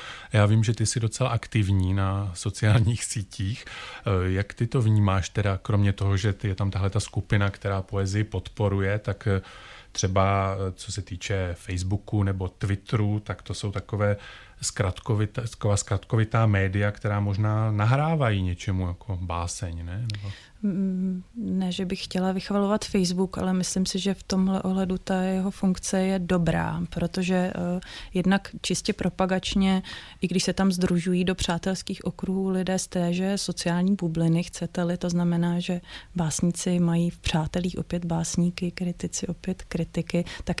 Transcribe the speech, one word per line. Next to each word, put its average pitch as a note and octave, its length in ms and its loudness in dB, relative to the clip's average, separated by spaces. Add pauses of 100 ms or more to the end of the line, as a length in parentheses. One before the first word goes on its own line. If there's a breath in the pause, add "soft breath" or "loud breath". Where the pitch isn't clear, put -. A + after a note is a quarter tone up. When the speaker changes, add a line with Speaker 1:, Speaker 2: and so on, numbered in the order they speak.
(340 loud breath)
Speaker 1:
já G#2 120 8
vím, A2 180 6
že A2 100 2
ty A2 120 0
jsi - 140 0
docela A2+ 300 0
aktivní G2 640 2
na G2 400 0
sociálních G#2+ 680 2
sítích. - 640 -6
Eh, - 640 -2
jak F#2+ 220 0
ty A#2 140 -2
to C3+ 140 2
vnímáš G#2 480 4
teda, G2+ 280 0
kromě G2+ 360 2
toho, G2 240 2
že G2 160 2
ty, - 140 -4
je F#2+ 80 0
tam G2 160 0
tahle G2 180 0
ta G#2 100 0
skupina, G2+ 500 0
která G2 320 -2
poezii G2 420 0
podporuje, G2 760 0
tak, - 280 -4
eh, F#2+ 140 2 (560 loud breath)
třeba, G2 580 2
eh, F#2+ 200 -2
co - 160 -12
se G2 100 -4
týče F2+ 580 -4
Facebooku F#2+ 640 -2
nebo F#2+ 240 0
Twitteru, G#2 720 -2
tak G2+ 220 -8
to - 120 -10
jsou G2+ 180 -6
takové G2+ 460 0 (440 loud breath)
zkratkovitá, G#2 800 -2
taková G#2+ 360 0
zkratkovitá A2 680 2
média, G2+ 460 2
která G#2 280 -2
možná G#2+ 520 0
nahrávají B2 720 2
něčemu F#2 460 -2
jako F2 340 -6
báseň, E2+ 640 -6
ne? G2 280 -6
Nebo G2+ 180 -8 (320 loud breath)
Speaker 2:
Mm, F#3 600 -2 (120)
ne, F#3+ 360 -2
že F#3 140 -4
bych F#3+ 180 -6
chtěla F#3 280 0
vychvalovat G3+ 540 0
Facebook, F3+ 520 0
ale F#3 160 0
myslím F#3 320 0
si, F#3+ 140 -2
že F#3+ 140 0
v - 100 -8
tomhle F#3+ 380 2
ohledu F#3+ 360 0
ta F#3 240 0
jeho F#3+ 300 0
funkce F#3+ 500 0
je F#3+ 180 2
dobrá, E3 680 2
protože, F3+ 460 0
eh, F3+ 440 0 (340 loud breath)
jednak F#3 360 2 (120)
čistě - 320 -2
propagačně, F#3+ 880 2 (380 loud breath)
i F#3+ 60 0
když F3 160 0
se F3+ 100 0
tam F#3+ 180 4
sdružují F3+ 540 2
do F#3 100 0
přátelských - 680 -4
okruhů F#3+ 440 -2
lidé F#3 300 0
z - 80 -6
téže F#3 500 0
sociální F3+ 580 0
bubliny, E3 480 2
chcete-li, F3 540 -4
to F3 120 -2
znamená, F3 500 2
že F3 220 -2 (340 loud breath)
básníci F3 640 0
mají E3+ 300 2
v - 80 -6
přátelích F3 600 -2
opět F3 280 -4
básníky, E3+ 640 0
kritici F3 560 -4
opět - 360 -6
kritiky, E3+ 640 -2 (180 loud breath)
tak F3+ 160 -2